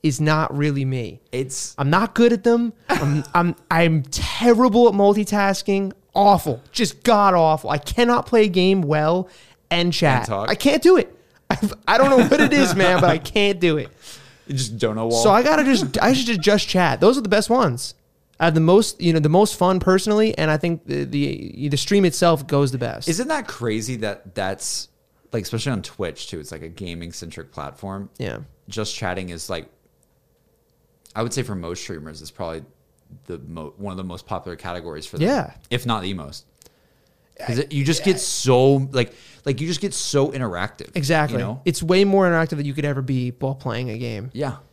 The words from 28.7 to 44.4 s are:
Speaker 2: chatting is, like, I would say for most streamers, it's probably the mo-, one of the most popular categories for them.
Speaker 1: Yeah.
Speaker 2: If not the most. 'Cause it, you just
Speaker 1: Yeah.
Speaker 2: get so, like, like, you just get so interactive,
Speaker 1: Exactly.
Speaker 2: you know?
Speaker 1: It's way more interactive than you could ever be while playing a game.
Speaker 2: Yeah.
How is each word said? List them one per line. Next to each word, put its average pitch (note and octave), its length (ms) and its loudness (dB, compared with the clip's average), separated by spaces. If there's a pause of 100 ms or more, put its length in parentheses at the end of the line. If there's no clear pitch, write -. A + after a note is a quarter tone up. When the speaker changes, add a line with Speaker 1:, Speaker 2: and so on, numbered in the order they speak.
Speaker 2:
chatting F2+ 360 -8
is, E2+ 200 -14
like, E2+ 200 -10 (1500)
I A2+ 80 -4
would A#2+ 100 -6
say B2+ 100 -4
for G#2 120 -8
most F2 260 -10
streamers, D#2 400 -14
it's D#2 100 -18
probably E2 320 -10 (640)
the F2 120 -12
mo-, D2+ 380 -16
one G2+ 140 -10
of F2+ 60 -12
the F#2+ 60 -10
most F2 220 -12
popular F2 320 -10
categories E2+ 480 -12
for - 120 -14
them. E3 100 0
Speaker 1:
Yeah. B3+ 260 -2 (160)
Speaker 2:
If B2 160 -6
not A2 180 -2
the G2 100 -6
most. D#2+ 320 -14 (920)
'Cause A#2+ 180 -4
it, D3 140 -4
you C#3 120 -2
just D#3 180 0
Speaker 1:
Yeah. F#3+ 120 2
Speaker 2:
get - 80 -2
so, C3+ 680 2
like, B2 220 -2 (300)
like, C3+ 160 -4
you D#3 80 -6
just E3+ 140 -4
get G3+ 120 -4
so C#3+ 380 0
interactive, G#2 640 -8
Speaker 1:
Exactly. D3+ 440 0
Speaker 2:
you F#2+ 40 -4
know? A2+ 220 -8
Speaker 1:
It's E3 160 -2
way F3+ 240 4
more G3 220 4
interactive E3 300 0
than C#3+ 80 -6
you C#3 100 -4
could D3 100 -4
ever C#3 160 -4
be B2+ 380 -2
while C3+ 160 -4
playing B2 340 -6
a G#2+ 80 -8
game. A#2 360 -8
Speaker 2:
Yeah. C#3 240 -6 (160)